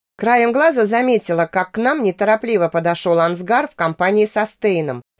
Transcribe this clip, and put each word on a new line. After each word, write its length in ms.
Краем 360
глаза 340
заметила, 600
как 260
к 60
нам 240
неторопливо 680
подошёл 500
Ансгар 500
в 60
компании 520
со 200
Стейном, 560